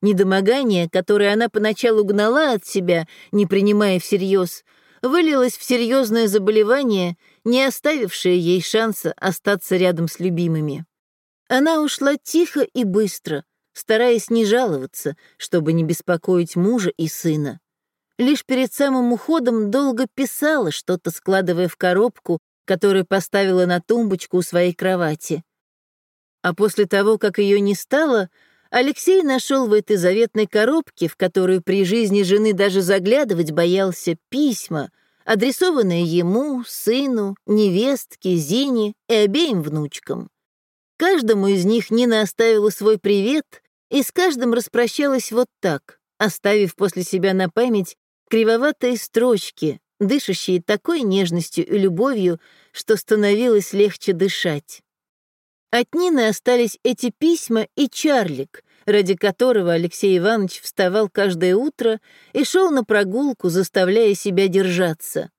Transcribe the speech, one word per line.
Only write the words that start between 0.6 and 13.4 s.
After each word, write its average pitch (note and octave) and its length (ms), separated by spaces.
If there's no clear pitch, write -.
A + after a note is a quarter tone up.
которое G3+ 420
она A3+ 160
поначалу G#3+ 560
гнала A3+ 480
от G3+ 140
себя, F3 400
не G3+ 140
принимая G3+ 520
всерьез, F#3+ 680
вылилось C#4 540
в - 60
серьезное A#3 680
заболевание, G#3 880
не B3+ 200
оставившее A#3 760
ей F3 220
шанса A3 560
остаться F#3 600
рядом E3+ 320
с - 120
любимыми. E3 640
Она D4+ 320
ушла C#4+ 360
тихо D#4 440
и B3 240
быстро, F3+ 600